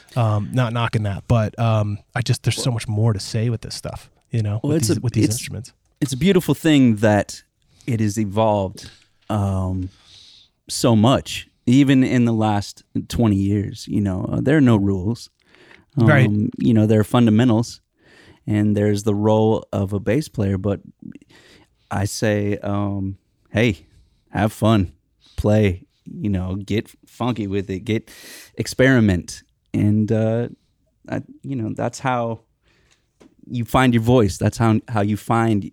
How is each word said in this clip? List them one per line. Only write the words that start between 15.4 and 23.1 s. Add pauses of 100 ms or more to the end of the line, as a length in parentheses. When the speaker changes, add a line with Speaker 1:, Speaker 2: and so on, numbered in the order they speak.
Speaker 1:
Right.
Speaker 2:
Um, (100)
you
know,
there
are
fundamentals, (640)
and
there's
the
role
of
a
bass
player.
But (1120)
I
say,
um, (320)